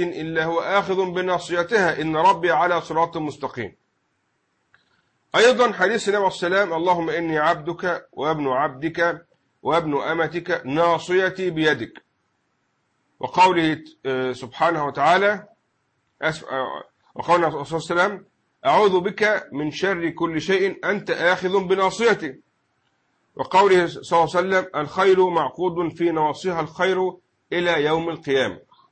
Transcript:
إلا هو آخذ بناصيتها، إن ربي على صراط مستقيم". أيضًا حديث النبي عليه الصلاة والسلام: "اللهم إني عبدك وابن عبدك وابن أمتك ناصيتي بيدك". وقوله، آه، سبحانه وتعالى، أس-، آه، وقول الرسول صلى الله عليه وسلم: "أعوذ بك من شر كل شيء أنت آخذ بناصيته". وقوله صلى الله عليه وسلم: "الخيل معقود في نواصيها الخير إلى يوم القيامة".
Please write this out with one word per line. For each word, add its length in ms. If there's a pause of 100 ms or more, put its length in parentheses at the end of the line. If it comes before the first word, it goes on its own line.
إلا 440
هو 160
آخذ 500
بناصيتها، 920
إن 160
ربي 340
على 300
صراط 360
مستقيم". 600 (1600)
أيضًا 360
حديث 360
النبي 80
عليه 100
الصلاة 240
والسلام: 220
"اللهم 380
إني 280
عبدك 760
وابن 360
عبدك 800 (360)
وابن 400
أمتك 640
ناصيتي 840
بيدك". 540 (1160)
وقوله، 640 (220)
آه، 260
سبحانه 540
وتعالى، 600 (760)
أس-، 220
آه، 400 (300)
وقول 300
الرسول 380
صلى 80
الله 120
عليه 120
وسلم: 120 (400)
"أعوذ 340
بك 520
من 180
شر 400
كل 300
شيء 500
أنت 200
آخذ 540
بناصيته". 680 (1040)
وقوله 500
صلى 380
الله 120
عليه 120
وسلم: 220 (100)
"الخيل 400
معقود 760
في 140
نواصيها 500
الخير 520 (400)
إلى 320
يوم 240
القيامة". 520 (320)